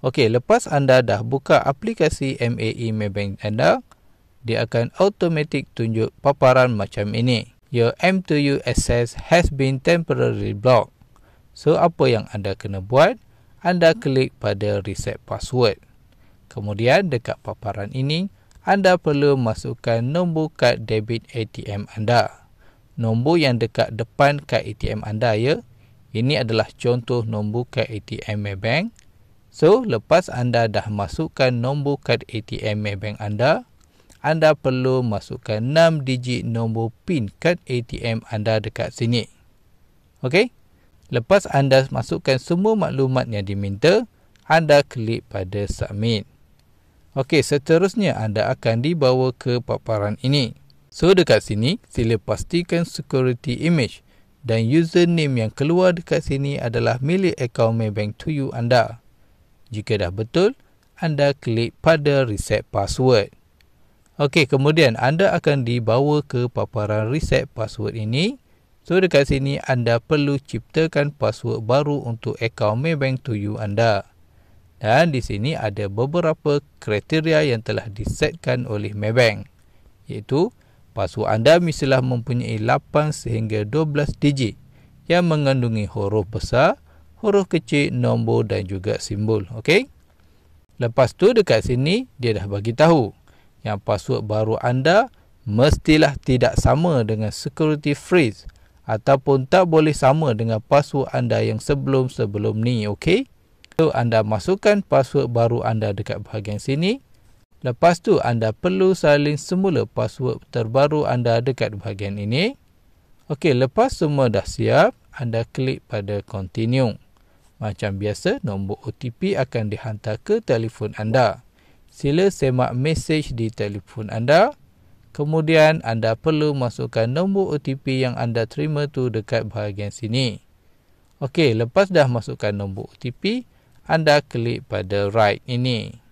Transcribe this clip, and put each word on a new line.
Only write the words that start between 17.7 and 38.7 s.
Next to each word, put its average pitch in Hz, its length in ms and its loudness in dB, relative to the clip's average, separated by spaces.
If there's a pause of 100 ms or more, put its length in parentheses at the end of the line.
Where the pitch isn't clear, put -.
ini, 156 400 -4 (320)
anda 190 320 2
perlu 143 400 2
masukkan 117 720 -2
nombor 160 480 -2
kad 117 320 0
debit 110 480 -4
A 120 160 -4
T - 160 -14
M 101 320 -10
anda. 110 480 0 (480)
Nombor 120 480 2
yang 123 160 2
dekat 110 400 -2
depan 143 400 0
kad 123 240 -2
A 110 80 -12
T - 160 -6
M 107 160 -4
anda, 110 320 0
ya. 135 320 0 (480)
Ini 123 320 0
adalah 110 320 0
contoh 120 480 -2
nombor 110 400 -4
kad 113 240 -6
A 107 80 -8
T - 240 -10
M 104 240 -6
Maybank. 113 480 -4 (560)
So, 208 320 4
lepas 170 480 0
anda 117 400 0
dah 104 160 -4
masukkan 127 640 -2
nombor 139 480 -2
kad 117 320 -2
A 113 80 -8
T - 240 -10
M 104 240 -4
Maybank 101 320 -8
anda, 117 480 0 (560)
anda 156 320 4
perlu 131 480 0
masukkan 107 560 -4
enam 151 480 2
digit 123 400 -2
nombor 113 560 -2
pin 120 400 -4
kad 175 240 2
A 123 160 -4
T - 160 -12
M 113 320 -4
anda 110 320 0
dekat 110 320 -8